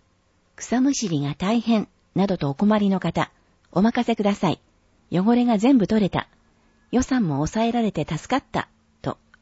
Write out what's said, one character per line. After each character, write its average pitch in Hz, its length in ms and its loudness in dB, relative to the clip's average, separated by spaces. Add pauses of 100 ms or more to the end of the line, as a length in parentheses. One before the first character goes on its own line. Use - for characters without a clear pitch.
(560)
草 - 240 -2
む 277 140 2
し 208 160 -4
り 147 100 -2
が 143 140 -4
大 220 260 -2
変、 220 280 0 (260)
な 185 120 2
ど 185 120 -2
と 147 100 -2
お 139 60 -4
困 208 240 2
り 202 100 0
の 190 100 2
方、 165 320 -4 (400)
お 180 120 0
任 240 240 2
せ 233 100 0
く 214 60 -4
だ 202 120 2
さ 196 140 -2
い。 - 140 -4 (480)
汚 190 240 2
れ 247 100 2
が 240 140 2
全 254 180 4
部 196 100 2
取 214 140 2
れ 185 80 2
た。 - 220 -6 (600)
予 254 100 2
算 247 260 0
も 143 60 -2
抑 156 320 -2
え 226 60 -2
ら 233 100 0
れ 208 100 -2
て 151 160 -4
助 156 180 -8
か 254 120 -2
っ - 120 -12
た、 - 200 -6 (320)
と - 160 -8 (240)